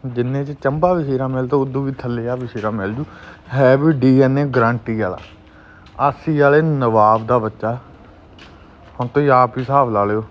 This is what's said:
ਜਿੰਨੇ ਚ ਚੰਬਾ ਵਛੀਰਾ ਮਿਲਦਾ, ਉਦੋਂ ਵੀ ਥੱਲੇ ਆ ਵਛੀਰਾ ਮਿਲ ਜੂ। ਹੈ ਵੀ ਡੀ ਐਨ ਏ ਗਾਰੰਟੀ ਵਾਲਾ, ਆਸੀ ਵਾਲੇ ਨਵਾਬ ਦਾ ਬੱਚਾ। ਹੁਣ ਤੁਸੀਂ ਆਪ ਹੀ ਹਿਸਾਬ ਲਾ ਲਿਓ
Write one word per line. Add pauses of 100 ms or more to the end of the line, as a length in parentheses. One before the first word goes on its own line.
ਜਿੰਨੇ
ਚ
ਚੰਬਾ
ਵਛੀਰਾ
ਮਿਲਦਾ,
ਉਦੋਂ
ਵੀ
ਥੱਲੇ
ਆ
ਵਛੀਰਾ
ਮਿਲ
ਜੂ। (500)
ਹੈ
ਵੀ
ਡੀ
ਐਨ
ਏ
ਗਾਰੰਟੀ
ਵਾਲਾ, (840)
ਆਸੀ
ਵਾਲੇ
ਨਵਾਬ
ਦਾ
ਬੱਚਾ। (1300)
ਹੁਣ
ਤੁਸੀਂ
ਆਪ
ਹੀ
ਹਿਸਾਬ
ਲਾ
ਲਿਓ